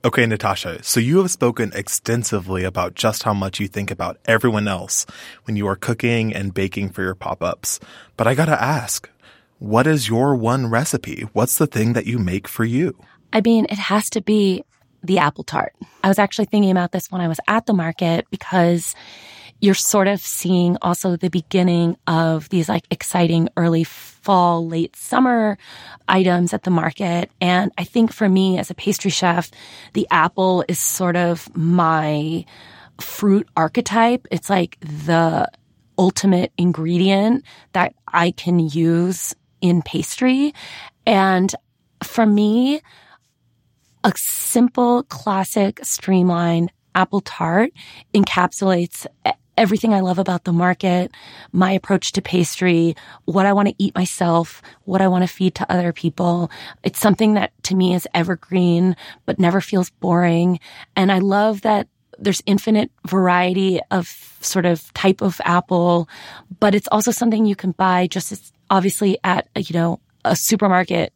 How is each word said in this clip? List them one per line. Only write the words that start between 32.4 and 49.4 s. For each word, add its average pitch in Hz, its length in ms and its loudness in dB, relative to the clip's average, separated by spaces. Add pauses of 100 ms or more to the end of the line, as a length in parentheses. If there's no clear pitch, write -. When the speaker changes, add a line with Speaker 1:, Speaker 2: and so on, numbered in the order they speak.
Speaker 2:
fruit - 560 0
archetype. 233 760 0
It's, - 180 -6
like, 185 320 0
the 160 680 0 (500)
ultimate 185 580 2
ingredient 180 880 2 (280)
that 180 200 0 (140)
I 170 240 2
can 175 280 -2
use 165 760 0 (260)
in 175 220 2
pastry. 254 680 0 (520)
And 190 480 4 (500)
for - 220 0
me, 220 560 2 (1200)
a 202 120 2
simple, 240 880 0
classic, 196 800 -2
streamlined 170 880 0 (220)
apple 190 280 0
tart 185 500 0 (420)
encapsulates 185 920 0 (220)
e-, - 40 0 (260)